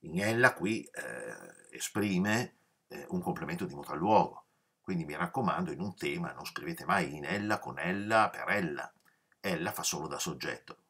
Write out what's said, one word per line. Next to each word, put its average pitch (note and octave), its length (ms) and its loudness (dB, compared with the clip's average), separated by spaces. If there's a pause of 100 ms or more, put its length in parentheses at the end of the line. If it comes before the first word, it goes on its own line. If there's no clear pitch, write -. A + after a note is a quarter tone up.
In E2 180 -4
ella A#2 340 6
qui, A2 300 -2
eh, G#1+ 920 -12
esprime G#2 800 2 (360)
eh, - 160 -10
un F3+ 120 -2
complemento F2 440 -2
di C#2+ 80 -6
moto C#2+ 180 -10
al C#2+ 60 -4
luogo. F#2+ 480 4 (340)
Quindi F2 260 -2
mi D2 100 -6
raccomando, F2+ 560 0
in C#2+ 80 -6
un F#2+ 160 -4
tema D2 380 -2
non D2 120 -10
scrivete - 400 -8
mai F#3 300 2
in - 100 -6
ella, G#2 340 2
con C2 200 -8
ella, G2+ 500 4
per - 200 -6
ella. E2+ 440 0 (460)
Ella F2+ 320 0
fa E2+ 120 -6
solo D#2 240 -2
da C#2+ 120 -6
soggetto. - 580 -6 (120)